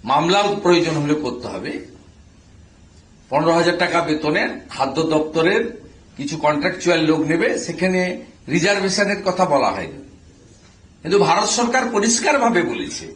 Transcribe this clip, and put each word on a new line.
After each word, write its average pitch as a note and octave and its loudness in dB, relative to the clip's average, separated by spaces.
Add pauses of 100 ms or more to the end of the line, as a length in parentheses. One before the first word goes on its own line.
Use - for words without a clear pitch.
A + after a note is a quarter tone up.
(100)
মামলাও F3 4 (160)
প্রয়োজন E3 4
হলে D3 2 (100)
করতে A2 -6
হবে। G2 -8 (1600)
পনেরো D#3+ 2
হাজার E3+ 2
টাকা E3+ 0 (100)
বেতনের D3+ 0 (240)
খাদ্য C3+ -2 (160)
দপ্তরের E3 2 (540)
কিছু C#3+ -6 (100)
কন্ট্রাকচুয়াল D#3+ 0
লোক D#3 2 (100)
নেবে, F3 2 (180)
সেখানে F#3 -2 (520)
রিজার্ভেশনের F#3+ 0
কথা F#3 2
বলা B2 2
হয়নি। F2+ -10 (1000)
কিন্তু E3+ 0 (100)
ভারত G3 2 (100)
সরকার A#3+ 2 (120)
পরিষ্কারভাবে A3+ 2 (100)
বলেছে - -8 (100)